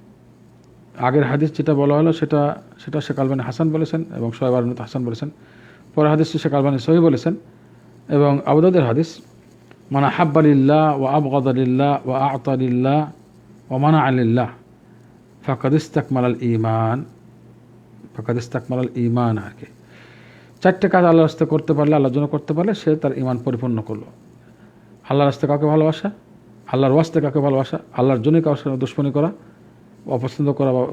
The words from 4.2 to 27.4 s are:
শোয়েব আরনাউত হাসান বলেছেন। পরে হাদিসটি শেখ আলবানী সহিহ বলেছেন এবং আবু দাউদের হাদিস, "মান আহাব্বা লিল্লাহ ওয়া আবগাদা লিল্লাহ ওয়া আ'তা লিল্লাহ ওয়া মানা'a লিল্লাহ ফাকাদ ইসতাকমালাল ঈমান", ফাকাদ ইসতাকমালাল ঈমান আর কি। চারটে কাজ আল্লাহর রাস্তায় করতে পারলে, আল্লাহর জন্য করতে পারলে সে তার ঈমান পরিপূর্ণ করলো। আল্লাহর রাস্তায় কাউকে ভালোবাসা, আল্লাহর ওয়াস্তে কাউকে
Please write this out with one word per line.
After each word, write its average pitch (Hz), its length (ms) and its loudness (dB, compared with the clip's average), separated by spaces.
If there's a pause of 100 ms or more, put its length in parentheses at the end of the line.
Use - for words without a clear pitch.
শোয়েব 127 220 -2
আরনাউত 123 260 -2
হাসান 120 240 -8
বলেছেন। 120 260 -8 (640)
পরে 151 140 2
হাদিসটি 156 300 0
শেখ 143 140 -2
আলবানী 139 260 2
সহিহ 160 220 2
বলেছেন 165 340 2 (760)
এবং 143 380 2
আবু 143 140 4
দাউদের 175 260 4
হাদিস, 135 340 -2 (720)
"মান 143 120 2
আহাব্বা 156 380 2
লিল্লাহ 147 580 4
ওয়া 135 120 -2
আবগাদা 135 400 0
লিল্লাহ 131 560 0
ওয়া 131 180 -2
আ'তা 135 300 -4
লিল্লাহ 131 540 0 (600)
ওয়া 131 80 -4
মানা'a 147 320 2
লিল্লাহ 120 380 0 (960)
ফাকাদ 135 320 -2
ইসতাকমালাল 127 680 -2
ঈমান", 113 640 0 (1120)
ফাকাদ 120 200 -4
ইসতাকমালাল 127 600 -4
ঈমান 120 420 0
আর 98 120 -12 (100)
কি। - 60 -18 (960)
চারটে 185 260 2
কাজ 180 160 4
আল্লাহর 165 200 6
রাস্তায় 160 240 -2
করতে 156 240 -2
পারলে, 147 220 2
আল্লাহর 135 200 2
জন্য 147 120 0
করতে 147 260 -6
পারলে 185 220 -2
সে 156 220 0
তার 139 220 -4
ঈমান 127 200 -4
পরিপূর্ণ 120 420 -4
করলো। 107 240 -10 (1040)
আল্লাহর 139 180 2
রাস্তায় 139 220 -2
কাউকে 147 180 0
ভালোবাসা, 156 440 0 (640)
আল্লাহর 127 200 2
ওয়াস্তে 160 280 2
কাউকে 143 200 -2